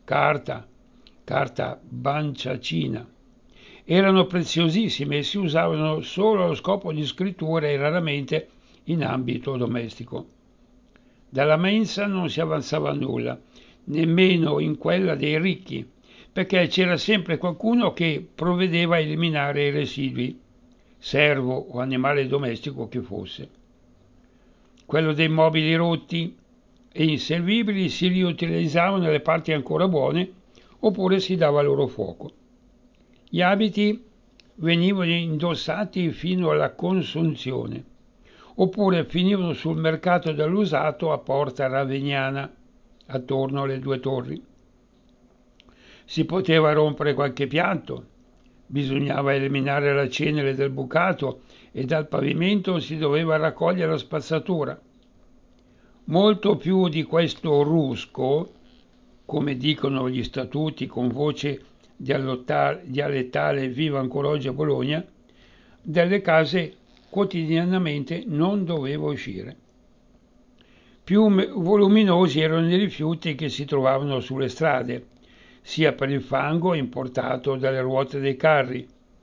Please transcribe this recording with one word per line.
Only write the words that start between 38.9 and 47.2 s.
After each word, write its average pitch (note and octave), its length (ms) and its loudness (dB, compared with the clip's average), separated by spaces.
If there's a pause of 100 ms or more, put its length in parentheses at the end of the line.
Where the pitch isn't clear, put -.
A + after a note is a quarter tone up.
finivano F3+ 480 0
sul D#3+ 240 -4
mercato D#3+ 560 0
dell'usato D#3 800 0
a C#3+ 60 -2
Porta C3+ 480 -2
Ravegnana, C#3 840 -2 (520)
attorno C3+ 560 -2
alle C3+ 180 -4
Due C3 220 -4
Torri. C3+ 420 -4 (1600)
Si - 220 -2
poteva D#3+ 480 4
rompere D3 400 2
qualche C3+ 340 -2